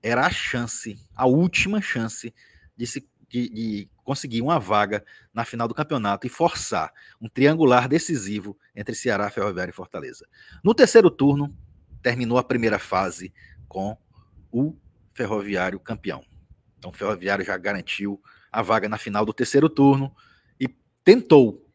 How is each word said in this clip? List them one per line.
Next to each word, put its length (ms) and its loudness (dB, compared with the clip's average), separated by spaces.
Era 240 0
a 40 2
chance, 680 -6
a 100 -2
última 560 2
chance 520 -6
de 100 -6
se, 220 -12
de, 220 -4
de 400 -8
conseguir 380 -4
uma 180 0
vaga 440 0
na 100 -6
final 240 -6
do 60 -6
campeonato 540 -4
e 20 -6
forçar 640 -2
um 80 -12
triangular 600 4
decisivo 680 -4
entre 180 -10
Ceará, 380 -2
Ferroviário 400 -4
e 40 -20
Fortaleza. 520 -14
No 120 4
terceiro 340 8
turno, 480 0
terminou 340 0
a 60 2
primeira 340 0
fase 560 -4
com 300 -8
o 260 -4
Ferroviário 680 -4
campeão. 440 -10
Então, 140 -16
o 20 -20
Ferroviário 500 -4
já 140 -6
garantiu 640 -6
a 100 -2
vaga 260 0
na 120 -6
final 260 -2
do 80 -6
terceiro 340 2
turno 480 4
e 100 -4
tentou 720 6